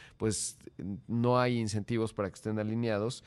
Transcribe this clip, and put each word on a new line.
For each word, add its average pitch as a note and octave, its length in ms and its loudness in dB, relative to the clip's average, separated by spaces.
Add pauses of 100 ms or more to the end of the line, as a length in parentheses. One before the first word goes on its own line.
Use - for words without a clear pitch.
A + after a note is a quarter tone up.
(160)
pues, - 400 -2 (500)
no A#2+ 320 4
hay B2 200 2
incentivos A2 560 0
para G2 160 -2
que - 60 -12
estén G#2+ 220 -2
alineados A2 680 0